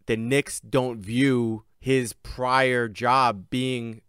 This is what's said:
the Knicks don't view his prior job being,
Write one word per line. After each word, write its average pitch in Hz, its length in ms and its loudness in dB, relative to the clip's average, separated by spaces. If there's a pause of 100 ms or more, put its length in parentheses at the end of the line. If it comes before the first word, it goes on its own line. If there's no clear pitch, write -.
the 120 100 0
Knicks 123 460 -2
don't 123 400 -2
view 117 640 0 (160)
his 127 320 0
prior 127 720 0
job 120 640 0
being, 123 600 -4